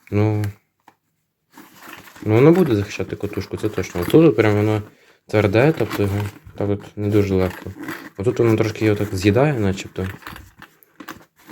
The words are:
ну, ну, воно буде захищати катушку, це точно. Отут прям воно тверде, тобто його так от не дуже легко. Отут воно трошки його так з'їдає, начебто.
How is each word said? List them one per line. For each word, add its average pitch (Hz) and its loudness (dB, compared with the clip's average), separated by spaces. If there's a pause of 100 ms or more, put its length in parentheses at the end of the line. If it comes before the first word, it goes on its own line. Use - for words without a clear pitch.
(100)
ну, 107 0 (1800)
ну, 107 2
воно 139 8
буде 160 4
захищати 101 -6
катушку, - -10
це 107 -4
точно. 92 -6
Отут 147 4
прям 110 2
воно 107 0 (440)
тверде, 107 2
тобто - -4
його 101 -2 (380)
так 104 -4
от 101 -4 (160)
не 104 -4
дуже 101 2
легко. 92 -2 (460)
Отут 98 -2
воно 113 4
трошки 110 -2
його 107 2
так 101 -6
з'їдає, 113 2
начебто. 95 -4 (1500)